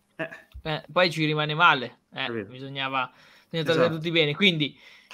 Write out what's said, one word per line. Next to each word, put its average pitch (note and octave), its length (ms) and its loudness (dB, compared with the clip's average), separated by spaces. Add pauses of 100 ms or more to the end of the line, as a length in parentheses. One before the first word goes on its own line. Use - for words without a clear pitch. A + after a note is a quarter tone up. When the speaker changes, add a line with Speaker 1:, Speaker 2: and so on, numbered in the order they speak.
(160)
Speaker 1:
Eh. - 140 -8 (340)
Speaker 2:
Eh, D#3 280 -6
poi F3 200 2
ci D#3 140 -2
rimane D3+ 280 -2
male, D3+ 460 2 (140)
eh, C3+ 120 -6
Speaker 1:
Capito. A2+ 240 -8
Speaker 2:
bisognava, - 0 -
bisognava C3+ 640 -6 (400)
Speaker 1:
Esatto. E3 220 0
Speaker 2:
trattare D#3+ 200 2
tutti D#3+ 160 -6
bene, D3+ 260 2
quindi E3 400 2 (380)